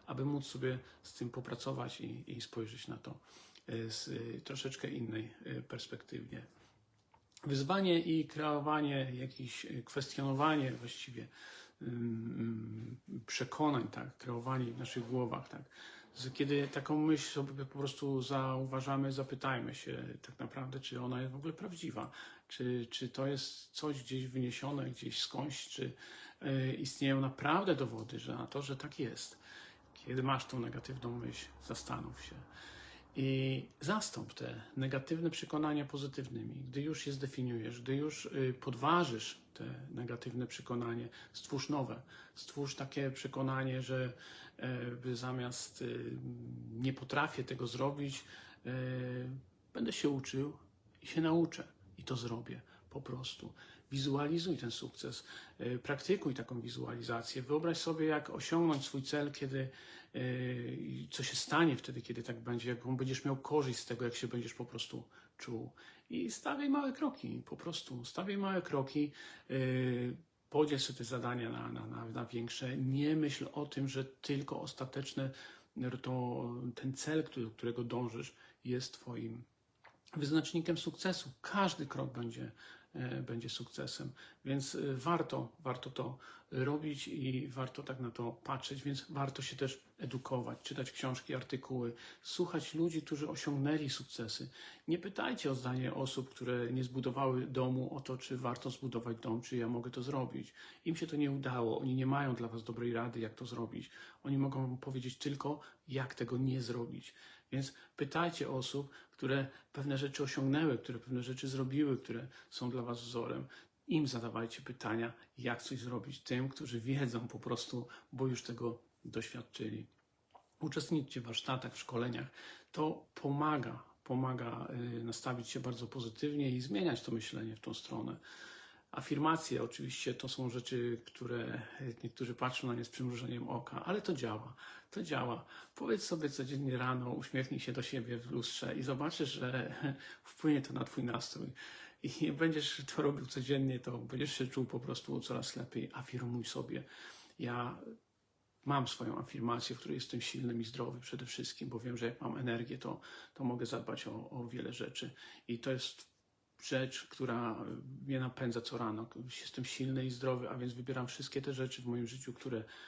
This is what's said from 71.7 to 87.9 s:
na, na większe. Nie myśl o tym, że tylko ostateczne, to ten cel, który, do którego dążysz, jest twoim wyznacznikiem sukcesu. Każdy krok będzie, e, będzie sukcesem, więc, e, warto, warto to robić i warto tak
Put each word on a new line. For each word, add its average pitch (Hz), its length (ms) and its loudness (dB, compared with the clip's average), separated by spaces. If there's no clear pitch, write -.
na, 117 180 -6
na 113 200 -2
większe. 120 520 -2
Nie 143 380 6
myśl 147 380 2
o 147 120 0
tym, 135 220 0
że 135 180 0
tylko - 560 -2
ostateczne, 135 680 -2
to 127 420 0
ten 135 180 0
cel, 156 300 2
który, 131 220 -4
do 110 60 -4
którego 120 320 0
dążysz, 120 520 -2
jest 123 280 0
twoim 117 500 -6
wyznacznikiem 160 640 4
sukcesu. 170 540 0
Każdy 185 440 4
krok 135 280 -2
będzie, 120 380 -4
e, 131 280 -2
będzie 123 280 -2
sukcesem, 131 600 -4
więc, 135 300 2
e, 143 180 2
warto, 131 640 2
warto 127 300 -2
to 127 280 -2
robić 143 560 0
i 131 400 0
warto 131 360 -4
tak 131 160 -6